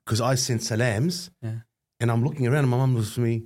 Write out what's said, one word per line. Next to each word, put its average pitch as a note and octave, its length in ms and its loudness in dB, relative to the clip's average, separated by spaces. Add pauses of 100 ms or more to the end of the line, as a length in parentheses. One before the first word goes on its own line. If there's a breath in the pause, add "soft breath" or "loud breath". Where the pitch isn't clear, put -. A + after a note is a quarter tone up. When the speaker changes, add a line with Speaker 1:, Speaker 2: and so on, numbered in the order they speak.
Speaker 1:
'cause G#2 140 -2
I B2+ 160 0
sent B2 280 -2
salams, A#2+ 680 0 (120)
Speaker 2:
Yeah. A2+ 180 -6 (400)
Speaker 1:
and A#2 120 2
I'm A#2 120 2
looking C#3+ 240 -2
around, C3 160 2
and C3 60 4
my A#2+ 80 2
mum C3 180 2
looks A2 160 0
at B2 120 -2
me A#2 220 0